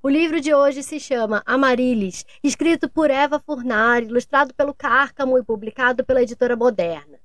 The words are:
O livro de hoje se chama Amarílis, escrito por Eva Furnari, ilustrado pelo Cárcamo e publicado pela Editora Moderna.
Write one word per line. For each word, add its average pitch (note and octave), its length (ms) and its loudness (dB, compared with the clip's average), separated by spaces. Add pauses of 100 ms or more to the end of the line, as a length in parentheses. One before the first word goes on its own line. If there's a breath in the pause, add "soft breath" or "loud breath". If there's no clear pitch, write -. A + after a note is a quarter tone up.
O C4+ 40 0
livro D#4 320 2
de D4 140 0
hoje C#4 300 2
se D4+ 160 -10
chama A3 480 -2
Amarílis, B3 760 0 (200 soft breath)
escrito D#4 440 0
por D#4 220 0
Eva C#4+ 300 0
Furnari, A#3+ 680 0
ilustrado B3+ 480 0
pelo - 180 -2
Cárcamo C4 680 0
e A#3+ 40 -4
publicado A#3 640 -2
pela C4 160 2
Editora A#3+ 340 -2
Moderna. E3+ 680 -2